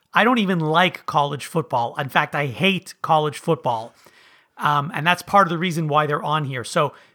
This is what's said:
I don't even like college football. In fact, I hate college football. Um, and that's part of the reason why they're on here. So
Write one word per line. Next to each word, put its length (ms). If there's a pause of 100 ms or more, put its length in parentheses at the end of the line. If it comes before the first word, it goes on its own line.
(120)
I 120
don't 140
even 200
like 460
college 400
football. 500
In 140
fact, 260
I 120
hate 540
college 360
football. 560 (640)
Um, 360
and 140
that's 140
part 260
of 40
the 60
reason 300
why 180
they're 160
on 220
here. 220
So 260 (240)